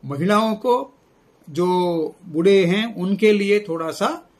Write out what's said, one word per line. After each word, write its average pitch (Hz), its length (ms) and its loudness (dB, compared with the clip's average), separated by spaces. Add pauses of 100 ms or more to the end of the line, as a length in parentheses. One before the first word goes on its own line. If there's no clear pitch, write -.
महिलाओं 202 500 0
को, 254 400 -2 (560)
जो 175 220 0 (540)
बूढ़े 185 380 4
हैं, 208 320 0
उनके 190 360 2
लिए 202 280 2
थोड़ा 165 300 -6
सा 247 500 -6